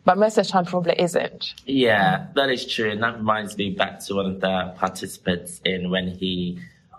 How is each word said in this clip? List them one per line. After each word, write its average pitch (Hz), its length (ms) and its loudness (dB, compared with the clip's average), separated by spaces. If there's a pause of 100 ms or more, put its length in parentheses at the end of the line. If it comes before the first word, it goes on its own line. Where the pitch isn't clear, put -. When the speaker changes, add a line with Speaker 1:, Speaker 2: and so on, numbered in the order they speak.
Speaker 1:
but 185 140 6
most 214 200 4
of 196 60 6
the - 80 -6
time 180 200 4
probably 175 240 0 (120)
isn't. - 460 -4 (100)
Speaker 2:
Yeah, 104 640 4 (120)
that 135 180 4
is 120 60 -4 (120)
true. 113 180 0
And 104 120 -4
that 117 120 0
reminds 107 400 0
me 101 140 -2 (120)
back 95 120 -2 (120)
to - 40 -4 (100)
one 95 120 0
of 95 140 -10
the 95 100 2 (280)
participants - 800 -6
in 92 160 -2 (140)
when 92 120 0 (140)
he 190 120 -2 (680)